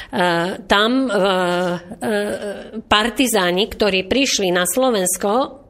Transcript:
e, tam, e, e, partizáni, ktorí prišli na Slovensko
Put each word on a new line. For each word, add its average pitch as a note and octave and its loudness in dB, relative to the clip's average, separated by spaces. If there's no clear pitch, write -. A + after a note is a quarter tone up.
e, A#3+ -2
tam, G#3+ 4
e, - -2
e, F#3 0
partizáni, G#3+ 2
ktorí F#3+ 0
prišli G#3+ 0
na F3+ 2
Slovensko A3+ 0